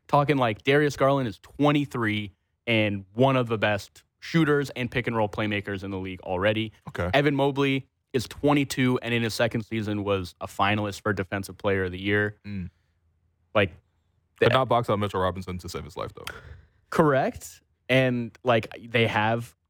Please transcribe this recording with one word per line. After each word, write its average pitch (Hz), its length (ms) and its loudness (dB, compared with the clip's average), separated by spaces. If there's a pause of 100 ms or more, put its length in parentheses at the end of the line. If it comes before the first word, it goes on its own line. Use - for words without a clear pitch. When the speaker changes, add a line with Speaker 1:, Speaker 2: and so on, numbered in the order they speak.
Speaker 1:
Talking, 143 280 2
like, 117 260 0
Darius 143 340 2
Garland 135 320 2
is 98 100 -14
twenty-three 123 920 0 (340)
and 107 460 0
one 131 220 4
of 123 120 2
the 113 100 -2
best 104 460 -2 (160)
shooters 147 520 2
and 120 200 -6
pick 120 160 -2
and 120 100 -4
roll 110 100 2
playmakers 101 560 -4
in 101 60 -8
the 98 80 -6
league 92 240 -8
already. 107 500 0 (180)
Speaker 2:
Okay. 87 240 -4
Speaker 1:
Evan 143 220 4
Mobley 135 520 0 (260)
is 127 140 -2
twenty-two 139 760 0
and 117 120 -4
in 117 100 0
his 110 100 -2
second 117 300 -2
season 104 400 -4
was 98 360 -2
a 95 80 -10
finalist 104 540 -2
for 107 100 0
Defensive 95 460 -6
Player 95 280 0
of 90 60 -4
the 92 80 -10
Year. 104 460 -2
Speaker 2:
Mm. 95 240 -8 (840)
Speaker 1:
Like, 101 140 4 (680)
Speaker 2:
Could 113 120 6
Speaker 1:
the - 20 2
Speaker 2:
not 131 160 4
box 120 220 2
out 104 80 2
Mitchell 101 220 -2
Robinson 90 360 -2
to 87 120 -12
save 80 160 -10
his - 120 -16
life, 53 160 -8
though. - 120 -18 (640)
Speaker 1:
Correct. 151 720 0 (280)
And, 123 540 2
like, 117 240 2 (240)
they 113 160 2
have 113 480 0 (140)